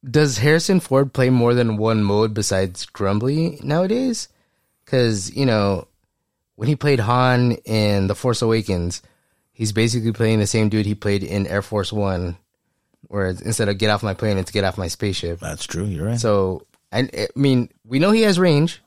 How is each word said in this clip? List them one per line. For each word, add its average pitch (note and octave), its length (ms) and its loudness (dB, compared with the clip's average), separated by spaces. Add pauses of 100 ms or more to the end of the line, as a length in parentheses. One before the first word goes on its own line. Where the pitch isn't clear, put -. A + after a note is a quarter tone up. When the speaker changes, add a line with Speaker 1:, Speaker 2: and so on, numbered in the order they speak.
Speaker 1:
does C3 300 2
Harrison D#3+ 400 4
Ford C3+ 340 0
play C3 160 2
more A#2+ 240 4
than A#2 240 2
one A2 260 2
mode G#2 300 2
besides F#2+ 520 -2
Grumbly B2+ 800 -2
nowadays? G3 640 -2 (580)
'Cause, A2+ 460 0
you C#3 140 -2
know, G2+ 420 0 (680)
when - 120 -4
he D3 80 2
played C#3 260 2
Han B2 520 2 (120)
in G#2 420 0
The G2 80 -2
Force A#2+ 260 -2
Awakens, G2+ 600 -2 (520)
he's G#2+ 180 -4
basically A2+ 400 0
playing A2 280 2
the G#2 80 2
same A2 220 2
dude G#2+ 160 0
he G#2 100 -2
played G2+ 280 -2
in G2 240 -2
Air G2 140 -2
Force G#2 320 -4
One, F#2 440 -4 (720)
where G2 200 -4
it's, F2+ 140 -6
instead A2 280 -2
of G2+ 80 -2
"Get G#2+ 140 0
off G#2 120 -2
my G2+ 100 -2
plane," G#2 240 -2
it's F#2+ 140 -6
"Get G2+ 120 0
off F#2 140 -2
my F#2 100 -6
spaceship." F2 520 -6
Speaker 2:
That's D#2+ 260 -10
true. F2+ 200 -6
You're F#2 220 -4
right. A#2+ 120 -2
Speaker 1:
So, G2 460 0 (260)
I, B2+ 220 -2
I G#2 220 -4
mean, C3 340 2 (160)
we B2+ 140 -4
know F#3 120 4
he A3+ 120 4
has G3 160 2
range. E3 480 2